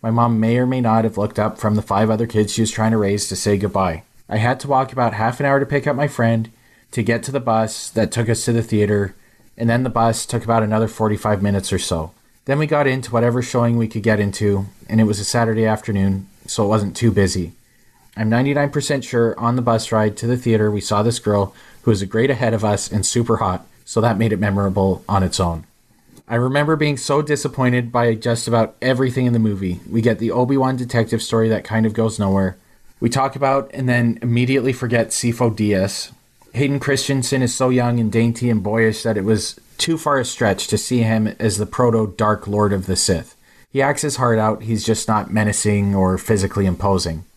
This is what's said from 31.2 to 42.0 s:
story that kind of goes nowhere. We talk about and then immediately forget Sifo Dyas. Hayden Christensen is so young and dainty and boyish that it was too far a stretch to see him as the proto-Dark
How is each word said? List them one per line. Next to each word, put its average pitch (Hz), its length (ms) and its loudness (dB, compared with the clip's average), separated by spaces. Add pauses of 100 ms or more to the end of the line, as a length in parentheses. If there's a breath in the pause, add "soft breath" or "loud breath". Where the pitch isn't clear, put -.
story 113 280 0
that 107 140 -2
kind 113 220 0
of 110 80 0
goes 113 240 -2
nowhere. 98 380 0 (420 soft breath)
We 120 100 0
talk 135 280 -2
about 135 360 0
and 131 160 -2
then 120 320 2
immediately 123 520 0
forget 117 380 -2
Sifo 117 440 0
Dyas. 98 560 0 (440)
Hayden 139 260 0
Christensen 135 600 -2
is 123 140 0
so 127 140 0
young 120 320 2
and 110 100 0
dainty 117 400 2
and 107 120 2
boyish 110 420 0
that 113 120 0
it 95 80 -2
was 104 360 -2 (180)
too 165 180 0
far 147 220 0
a 123 60 0
stretch 104 420 -2
to 110 100 -2
see 123 220 -2
him 110 300 2 (100)
as 107 180 0
the 101 100 -2
proto-Dark 107 840 0